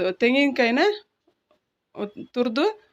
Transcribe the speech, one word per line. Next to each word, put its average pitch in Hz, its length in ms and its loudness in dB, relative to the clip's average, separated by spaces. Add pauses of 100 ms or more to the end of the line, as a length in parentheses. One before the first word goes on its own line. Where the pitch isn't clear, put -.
(140)
ತೆಂಗಿನಕಾಯಿನ 254 680 2 (1500)
ತುರ್ದು 247 360 -2 (280)